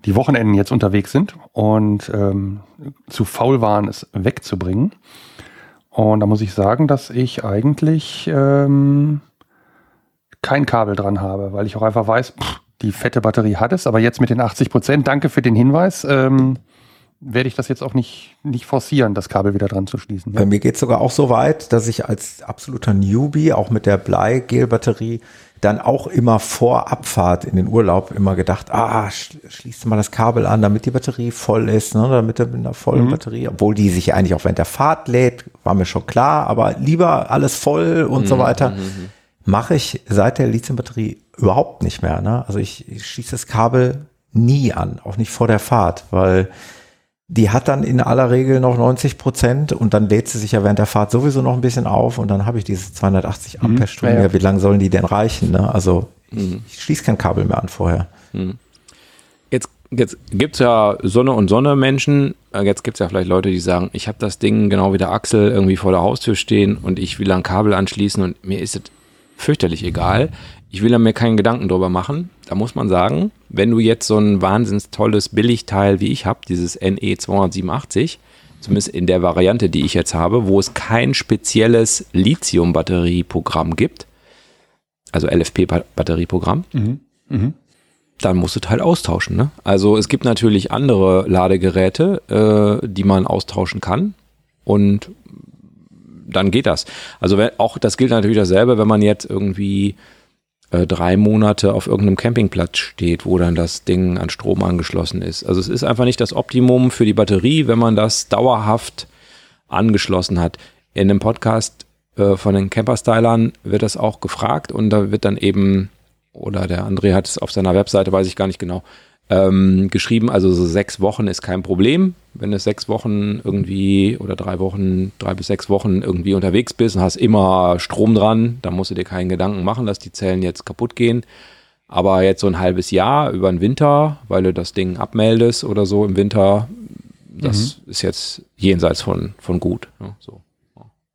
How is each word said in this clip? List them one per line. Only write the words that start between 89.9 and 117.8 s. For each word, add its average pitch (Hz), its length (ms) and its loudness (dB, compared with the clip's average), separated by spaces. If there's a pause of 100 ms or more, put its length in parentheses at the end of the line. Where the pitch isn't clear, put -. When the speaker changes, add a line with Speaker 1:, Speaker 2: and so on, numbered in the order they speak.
Speaker 3:
es 104 100 0
gibt - 160 -2
natürlich 110 480 2
andere 95 560 2
Ladegeräte, 98 1600 2
äh, 123 40 -8
die 95 160 -4
man 95 240 2
austauschen 95 540 -4
kann 151 320 -2 (500)
und 101 460 2 (1200)
dann 95 240 2
geht 120 140 2
das. 85 200 0 (340)
Also 95 180 2
wenn, 110 200 4
auch 110 200 -2
das 104 200 -2
gilt 127 140 2
natürlich 110 260 2
dasselbe, 104 400 4
wenn 107 100 4
man 107 140 4
jetzt 104 240 2
irgendwie, 101 680 -2 (760)
äh, 87 180 0
drei 90 300 0
Monate 104 560 2
auf 101 140 -4
irgendeinem 101 280 2
Campingplatz 107 640 -2
steht, - 480 -4
wo 92 120 2
dann 87 180 2
das 85 280 -4
Ding 90 340 0
an 90 120 -6
Strom 95 340 -2
angeschlossen 90 580 -4
ist. 82 220 -8
Also 92 160 0
es 90 80 -4
ist - 160 -4
einfach 123 220 0
nicht 123 160 0
das 110 100 -2
Optimum 127 600 2
für - 120 -2
die 104 100 2
Batterie, 107 540 2
wenn 117 120 2
man 113 180 2
das 110 320 -2
dauerhaft 110 800 0 (600)
angeschlossen 98 720 0
hat. 82 180 -2 (360)
In 98 160 2
einem 101 100 2
Podcast, 113 640 -4 (300)
äh, 101 220 2
von 98 180 0
den 98 140 0
Camperstylern 113 800 0 (120)
wird 104 180 -2
das 110 160 -4
auch 107 240 -4
gefragt - 500 -6
und 107 180 -2
da 101 220 0
wird 107 140 -4
dann 101 100 0
eben, 98 540 0 (420)
oder 95 360 -6
der 90 180 -4
André 98 280 0
hat 95 140 0
es - 100 -8
auf - 140 -8
seiner 92 240 0
Webseite, 95 380 2